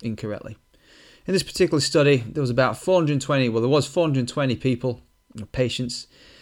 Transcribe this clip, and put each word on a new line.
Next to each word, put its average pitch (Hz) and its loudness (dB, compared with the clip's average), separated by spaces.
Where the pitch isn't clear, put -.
incorrectly. 110 -8
In 180 0
this 190 2
particular 165 0
study, 143 4
there 110 -6
was 135 0
about 120 2
four 185 2
hundred 151 2
twenty, 135 0
well, 113 0
there 120 2
was 147 4
four 175 0
hundred 135 0
twenty 135 -2
people, 123 -2
patients, 123 -4